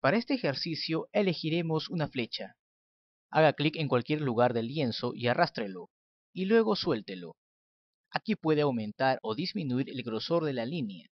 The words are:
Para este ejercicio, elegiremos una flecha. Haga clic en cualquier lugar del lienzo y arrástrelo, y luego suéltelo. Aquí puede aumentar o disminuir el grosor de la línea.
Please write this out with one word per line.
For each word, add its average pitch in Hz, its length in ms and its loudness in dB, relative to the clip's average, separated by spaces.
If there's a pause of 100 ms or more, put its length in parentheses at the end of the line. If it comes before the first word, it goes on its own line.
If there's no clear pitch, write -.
Para 147 160 2
este 233 180 0
ejercicio, 160 760 -4
elegiremos 165 760 0
una 151 200 -2
flecha. 113 480 -8 (720)
Haga 151 220 6
clic 151 240 0
en 151 120 -2
cualquier 135 320 2
lugar 120 320 4
del 117 140 0
lienzo 123 480 -2
y 113 140 -2
arrástrelo, 113 640 -2 (420)
y 185 140 -4
luego 214 300 4
suéltelo. 95 600 -4 (720)
Aquí - 240 -2
puede 156 280 2
aumentar 131 600 0
o 110 120 -4
disminuir 139 560 -2
el 131 120 -8
grosor 123 420 0
de 143 100 -2
la 117 120 -2
línea. 120 500 -6